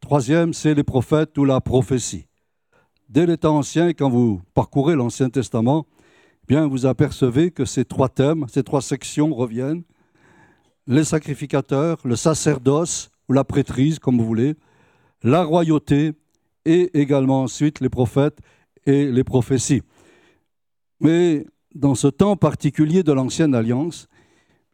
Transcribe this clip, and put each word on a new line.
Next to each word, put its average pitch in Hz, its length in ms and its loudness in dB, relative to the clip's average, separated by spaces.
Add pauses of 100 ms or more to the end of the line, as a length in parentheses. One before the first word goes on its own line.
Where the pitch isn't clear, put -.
troisième, 151 520 0
c'est 151 220 0
les 147 100 0
prophètes 151 540 0
ou 143 60 2
la 135 160 2
prophétie. 120 680 -4 (800)
Dès 147 180 2
les 170 100 0
temps 156 200 0
anciens, 160 380 0
quand 139 160 -2
vous 117 320 0 (100)
parcourez 139 420 0
l'Ancien 127 340 -2
Testament, 127 640 -2
eh - 560 -20
bien, 151 220 2
vous 131 180 -2
apercevez 139 640 0
que 139 140 -6
ces 120 200 -4
trois - 260 -2
thèmes, 143 420 0
ces 139 100 -2
trois 139 200 -2
sections 151 520 -4
reviennent. 127 480 -6 (1040)
Les 143 180 2
sacrificateurs, 147 1000 -4
le 120 100 -2
sacerdoce 147 960 -2 (180)
ou 135 40 0
la 135 100 4
prêtrise, 139 560 -2
comme 123 200 0
vous 113 80 0
voulez, 117 280 0 (680)
la 143 180 2
royauté 156 680 0 (520)
et 175 360 2
également 135 420 2
ensuite 147 380 -4
les 131 80 -2
prophètes 131 500 0 (480)
et 143 240 2
les 123 140 2
prophéties. 123 580 0 (1160)
Mais 165 460 2 (280)
dans 139 200 2
ce 143 120 0
temps 196 300 2
particulier 156 640 0
de 156 100 2
l'Ancienne 135 420 0
Alliance, 123 540 -4 (640)